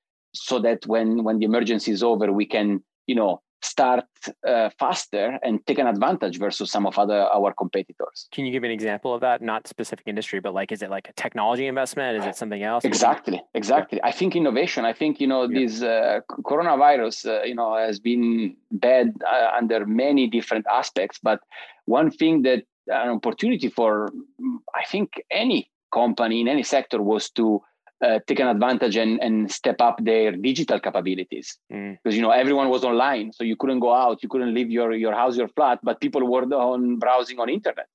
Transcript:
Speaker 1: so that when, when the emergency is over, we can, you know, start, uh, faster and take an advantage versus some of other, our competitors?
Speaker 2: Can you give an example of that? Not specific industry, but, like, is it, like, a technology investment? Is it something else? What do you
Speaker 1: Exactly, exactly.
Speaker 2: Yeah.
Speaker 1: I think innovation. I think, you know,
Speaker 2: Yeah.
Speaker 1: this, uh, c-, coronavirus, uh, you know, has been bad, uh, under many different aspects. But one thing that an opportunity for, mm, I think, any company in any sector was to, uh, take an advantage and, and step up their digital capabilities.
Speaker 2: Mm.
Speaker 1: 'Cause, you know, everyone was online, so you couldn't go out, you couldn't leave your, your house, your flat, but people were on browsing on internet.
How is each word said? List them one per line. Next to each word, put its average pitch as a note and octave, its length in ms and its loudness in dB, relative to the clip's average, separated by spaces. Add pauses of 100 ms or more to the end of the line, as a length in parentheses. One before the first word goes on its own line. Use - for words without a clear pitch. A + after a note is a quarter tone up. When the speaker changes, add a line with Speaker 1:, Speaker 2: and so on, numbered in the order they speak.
(340)
Speaker 1:
so - 260 -2
that A2+ 260 0
when, A2+ 360 0
when A2 160 0
the G#2+ 60 0
emergency A2+ 480 0
is G2+ 100 -2
over, G#2+ 300 2
we G2+ 140 0
can, G#2 360 0 (240)
you B2+ 80 0
know, G2+ 280 0 (200)
start, B2+ 420 2 (420)
uh, A#2 220 2 (100)
faster A#2+ 640 -4
and A2 240 -2
take C3+ 120 0
an C3 80 2
advantage A2 520 0
versus G2 320 -4
some G2+ 160 0
of F#2+ 120 -4
other, G2+ 220 2 (140)
our G2+ 180 2
competitors? - 800 -8
Speaker 2:
Can C#3 140 -6
you B2+ 60 -6
give B2+ 120 -4
an A#2+ 60 -2
example A2 440 -4
of A#2+ 80 -4
that? B2 200 0
Not A2 260 -4
specific - 380 -10
industry, G#2 340 -6
but, F#2+ 140 -6
like, G2 180 -4
is G#2 100 -8
it, G2 80 -8
like, G2 180 -8
a - 60 -20
technology A#2+ 520 -2
investment? C3 520 -4
Is G2+ 80 -6
it F#2+ 100 -8
something G#2 260 -8
else? A2+ 200 -2
What - 20 -2
do C3+ 40 2
you G#2+ 40 -2
Speaker 1:
Exactly, A#2+ 500 0 (120)
exactly. A#2+ 440 0
Speaker 2:
Yeah. - 100 -2
Speaker 1:
I - 40 -2
think F#3 220 0
innovation. D3 520 0
I A2+ 80 0
think, D3+ 260 -2
you C#3 60 0
know, C3 180 2
Speaker 2:
Yeah. B2 160 0
Speaker 1:
this, A2+ 220 -2
uh, A2+ 380 2 (100)
c-, - 140 -10
coronavirus, C#3 960 2
uh, - 40 -2
you B2 100 -4
know, A#2 220 -2
has A2 240 -2
been A#2 560 0 (140)
bad, A#2+ 420 4 (140)
uh, A#2 280 2
under A2+ 320 0
many B2+ 420 2
different A2+ 420 -2
aspects. C#3+ 520 -2
But - 180 2 (440)
one D3 260 2
thing D#3+ 320 2
that B2+ 220 2 (240)
an B2 220 -2
opportunity B2+ 580 -2
for, G#2+ 400 0 (320)
mm, B2 160 -4 (180)
I - 100 -6
think, - 460 -6
any G#3 400 -2 (200)
company A#2 520 0
in A#2 60 0
any C3+ 160 0
sector C3 360 0
was G#2 300 0
to, A2 320 2 (420)
uh, A2 220 4
take D#3 140 0
an B2+ 80 2
advantage A#2 480 2
and, A2+ 260 0
and A2 280 0
step - 300 0
up A#2+ 220 4
their A2 300 4
digital B2 480 0
capabilities. F#2 760 -4 (160)
Speaker 2:
Mm. G2+ 300 -12
Speaker 1:
'Cause, A2 140 0
you A2+ 40 2
know, A2+ 120 2
everyone C3+ 360 2
was B2+ 160 0
online, A#2+ 480 0
so - 120 -8
you A2+ 120 -2
couldn't C3 240 -2
go A#2+ 140 4
out, B2 280 2
you A2+ 60 -6
couldn't B2 240 -2
leave A#2+ 180 0
your, A#2 220 0
your A2 220 0
house, A#2+ 220 0
your A#2+ 120 0
flat, C3 360 0
but A#2 160 -4
people C#3 260 -2
were B2+ 160 2 (100)
on B2 460 0
browsing B2 400 0
on A#2+ 100 -2
internet. F3 460 -4